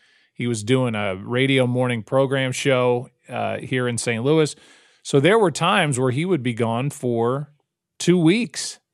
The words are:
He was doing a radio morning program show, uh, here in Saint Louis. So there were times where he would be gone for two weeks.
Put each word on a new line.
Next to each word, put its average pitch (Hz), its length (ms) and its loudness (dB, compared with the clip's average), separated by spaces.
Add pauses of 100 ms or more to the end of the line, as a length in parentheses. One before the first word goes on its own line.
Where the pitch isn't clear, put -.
(340)
He 120 140 -6
was 110 160 -4
doing 123 320 0
a 101 180 -2
radio 123 540 0
morning 123 340 -2
program 135 480 0
show, 123 600 0 (180)
uh, 107 300 -6
here 127 280 -4
in 120 100 -4
Saint 113 280 -4
Louis. 151 320 2 (480)
So 143 160 2
there 185 180 6
were 190 140 2
times 165 480 0
where 131 100 2
he 135 140 -2
would 175 180 -2
be 120 100 -2
gone 117 380 -2
for 123 600 -2 (460)
two 180 200 2
weeks. 185 600 0 (160)